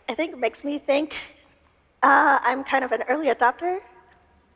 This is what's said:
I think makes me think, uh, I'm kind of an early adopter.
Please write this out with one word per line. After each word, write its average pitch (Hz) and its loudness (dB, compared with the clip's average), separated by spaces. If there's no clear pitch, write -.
I 262 -8
think 330 -6
makes - -4
me 285 -4
think, 294 -2
uh, - 6
I'm 254 -2
kind 269 -2
of 240 -4
an 226 -2
early 302 -2
adopter. 294 0